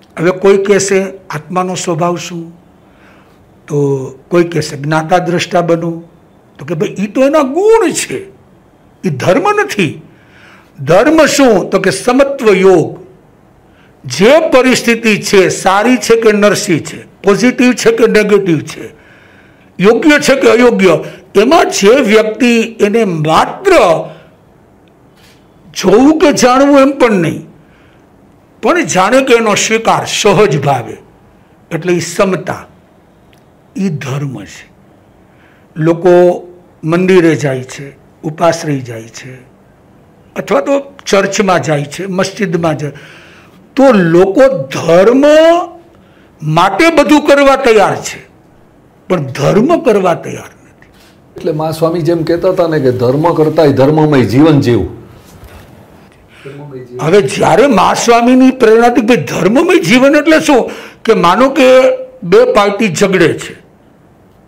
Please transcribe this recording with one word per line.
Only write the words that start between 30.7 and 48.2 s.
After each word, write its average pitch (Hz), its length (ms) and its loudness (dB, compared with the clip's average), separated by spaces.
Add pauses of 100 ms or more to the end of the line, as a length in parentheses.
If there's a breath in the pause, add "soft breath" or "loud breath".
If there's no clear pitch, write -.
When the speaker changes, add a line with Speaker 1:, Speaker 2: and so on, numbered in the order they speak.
Speaker 1:
એટલે 165 220 -4
ઈ 170 80 0
સમતા, 185 640 -6 (1120)
ઈ 196 120 -4
ધર્મ 131 560 -8
છે. - 260 -20 (1080 soft breath)
લોકો 175 720 2 (360)
મંદિરે 170 520 2
જાય 131 260 -6
છે, 139 340 -18 (260)
ઉપાશ્રય 165 560 -4
જાય 117 240 -12
છે, 127 320 -20 (1000)
અથવા - 240 -2
તો 277 340 -4 (120)
ચર્ચમાં 196 560 -2
જાય 147 220 -4
છે, 180 220 -12
મસ્જિદમાં 175 720 -4
જાય, 143 140 -10 (840 loud breath)
તો 262 160 4
લોકો 185 720 2
ધર્મ 196 640 2 (1160 soft breath)
માટે 185 480 0
બધું 294 360 2
કરવા 277 300 4
તૈયાર 208 400 2
છે, - 320 -16 (800)